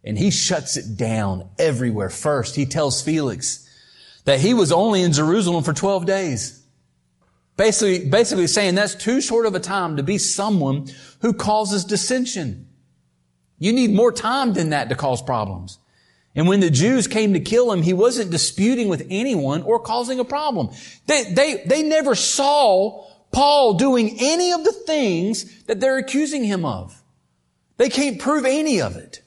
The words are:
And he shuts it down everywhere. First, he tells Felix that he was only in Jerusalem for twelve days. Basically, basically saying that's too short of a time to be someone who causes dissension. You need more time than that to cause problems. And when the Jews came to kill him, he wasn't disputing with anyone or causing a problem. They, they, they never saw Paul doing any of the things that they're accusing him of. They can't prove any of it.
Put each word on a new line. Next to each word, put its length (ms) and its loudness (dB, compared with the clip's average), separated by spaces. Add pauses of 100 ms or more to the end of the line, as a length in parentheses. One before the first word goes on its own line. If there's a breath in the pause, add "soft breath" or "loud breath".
And 140 -6
he 140 2
shuts 480 -2
it 180 -10
down 640 -2
everywhere. 500 0
First, 480 -4
he 80 0
tells 380 -2
Felix 680 -4 (560 loud breath)
that 160 2
he 140 4
was 180 2
only 300 2
in 100 2
Jerusalem 500 2
for 120 -2
twelve 320 -2
days. 500 -4 (1000)
Basically, 520 2
basically 380 2
saying 280 2
that's 200 0
too 260 0
short 240 0
of 100 0
a 60 -2
time 380 -4
to 40 -2
be 140 0
someone 720 0 (340 loud breath)
who 140 0
causes 500 0
dissension. 840 -4 (920)
You 160 0
need 160 2
more 220 4
time 420 0
than 160 0
that 180 -2
to 60 -2
cause 260 -2
problems. 580 -6 (560)
And 140 2
when 120 4
the 100 4
Jews 360 2
came 280 0
to 60 0
kill 300 2
him, 120 0
he 100 2
wasn't 380 2
disputing 580 0
with 220 -4
anyone 520 -2
or 160 2
causing 420 -4
a 40 -2
problem. 460 -4 (340 loud breath)
They, 200 0
they, 420 0
they 160 2
never 320 2
saw 920 2 (240 loud breath)
Paul 440 4
doing 440 2
any 340 2
of 120 -2
the 80 4
things 920 -4
that 160 -4
they're 180 0
accusing 460 -2
him 200 -2
of. 380 -8 (720)
They 140 2
can't 280 -2
prove 280 0
any 340 2
of 160 -4
it. 300 -20